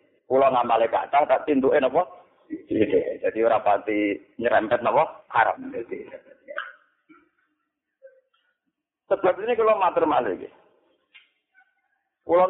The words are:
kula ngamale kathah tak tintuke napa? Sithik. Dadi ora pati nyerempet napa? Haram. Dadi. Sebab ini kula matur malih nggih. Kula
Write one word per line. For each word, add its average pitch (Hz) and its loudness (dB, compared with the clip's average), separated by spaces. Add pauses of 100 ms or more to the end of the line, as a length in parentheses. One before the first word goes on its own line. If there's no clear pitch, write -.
(280)
kula 135 2
ngamale 117 2
kathah 139 0
tak - 0
tintuke 135 2
napa? 131 2 (480)
Sithik. - -2
Dadi 101 -4
ora 113 2
pati 104 -2 (160)
nyerempet 113 0
napa? 123 -2
Haram. 101 0
Dadi. - -12 (3000)
Sebab 185 0
ini 226 -2
kula 220 2
matur 175 0
malih 127 -2
nggih. - -16 (1700)
Kula 175 4